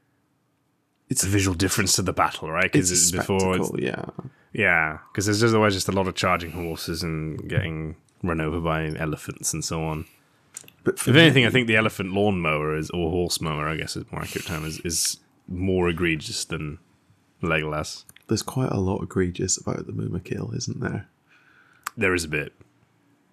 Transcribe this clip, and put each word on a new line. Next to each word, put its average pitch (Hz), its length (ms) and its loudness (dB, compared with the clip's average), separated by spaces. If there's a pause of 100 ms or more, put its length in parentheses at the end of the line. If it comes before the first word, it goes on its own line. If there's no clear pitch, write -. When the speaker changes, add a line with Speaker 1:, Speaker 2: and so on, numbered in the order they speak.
(1080)
Speaker 1:
It's - 140 0
Speaker 2:
a 87 60 -2
visual 95 260 2
difference 92 420 2
to 107 60 2
the 87 100 0
battle, 80 380 -2
right? 87 220 2
'Cause 92 180 4
Speaker 1:
It's 82 220 4
a 92 40 -2
Speaker 2:
it's - 100 0
before 95 300 2
it's - 120 0
Speaker 1:
spectacle, - 120 -4
yeah. 62 240 -2 (480)
Speaker 2:
Yeah, 82 460 2 (140)
'cause 98 140 -2
there's 104 140 2
just 117 140 6
otherwise 107 200 6
just 92 140 -2
a 104 40 0
lot 95 160 2
of 90 80 -4
charging 87 340 0
horses 82 540 -6
and 78 440 -4
getting 80 460 -4 (300)
run 82 160 0
over 78 200 -2
by 80 280 0 (100)
elephants - 560 -6
and 80 100 -4
so 80 200 -4
on. 80 220 -6 (760)
Speaker 1:
But - 160 0
for - 120 2
Speaker 2:
If 123 60 8
anything, 143 280 8
Speaker 1:
me - 20 6
Speaker 2:
I 107 60 2
think 120 160 4
the 110 80 4
elephant 104 360 0
lawnmower 78 640 2
is, 78 140 -4
or 85 200 0
horse 87 300 0
mower, 76 280 -2
I 78 80 -2
guess 80 200 -6
is - 140 -8
more - 120 -8
accurate - 260 -6
term, 78 160 -4
is, 78 160 -8
is - 380 -2 (280)
more 92 420 2
egregious 85 560 0
than 78 340 -6 (640)
Legolas. 78 640 -2 (240)
Speaker 1:
There's 110 160 0
quite - 300 -2
a - 80 0
lot 95 240 0
egregious 92 540 -2
about 87 280 -6
the 107 60 -10
Mumakil, 107 640 -6
isn't 123 240 -6
there? - 260 -4 (880)
Speaker 2:
There 95 180 2
is 85 100 0
a 80 40 -8
bit. 76 240 -4 (800)